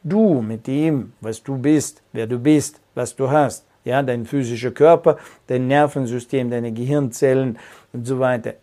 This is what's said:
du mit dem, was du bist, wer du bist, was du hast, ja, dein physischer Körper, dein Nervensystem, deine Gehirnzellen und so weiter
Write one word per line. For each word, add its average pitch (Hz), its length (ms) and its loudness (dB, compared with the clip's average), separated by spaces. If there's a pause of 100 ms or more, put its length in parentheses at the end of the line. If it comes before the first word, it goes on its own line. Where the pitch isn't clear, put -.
du 185 340 4
mit 113 260 -8
dem, 139 540 -2
was 113 220 -10
du 135 160 -8
bist, 143 440 0 (100)
wer 113 140 -6
du 123 120 -4
bist, 143 420 0 (140)
was 123 200 -6
du 135 140 -2
hast, 139 380 0 (180)
ja, 127 180 -2
dein 120 220 -4
physischer 120 460 -4
Körper, 160 480 4 (280)
dein 127 200 -2
Nervensystem, 131 840 0
deine 117 220 -4
Gehirnzellen 131 880 0 (340)
und 120 140 -10
so 127 120 -4
weiter 120 440 -2